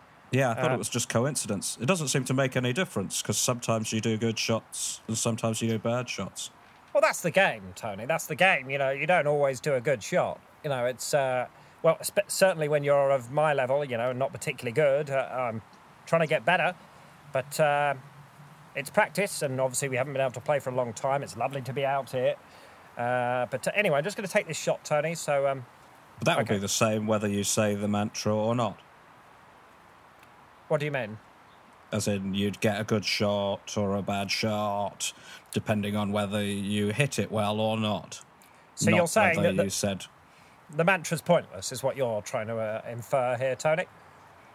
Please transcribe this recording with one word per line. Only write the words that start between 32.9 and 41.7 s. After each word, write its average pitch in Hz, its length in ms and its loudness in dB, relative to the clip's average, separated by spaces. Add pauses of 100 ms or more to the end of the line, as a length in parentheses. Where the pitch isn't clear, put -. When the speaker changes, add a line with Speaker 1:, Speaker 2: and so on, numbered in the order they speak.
Speaker 1:
shot 101 720 -2
or 101 200 0
a 101 40 -2
bad 101 300 -2
shot, 104 800 -2 (400)
depending 104 460 -2
on 101 160 -2
whether 104 280 0
you 101 520 -2
hit 143 260 0
it 98 100 -2
well 107 300 0
or 110 180 0
not. 104 440 -4 (540)
Speaker 2:
So - 140 0
Speaker 1:
Not 180 80 6
Speaker 2:
you're 170 100 4
saying 190 280 4
Speaker 1:
whether - 140 4
Speaker 2:
that 95 80 0
the 101 80 4
Speaker 1:
you 95 40 -2
said 98 360 -4 (640)
Speaker 2:
the 160 160 0
mantra's 175 360 0
pointless, 123 520 0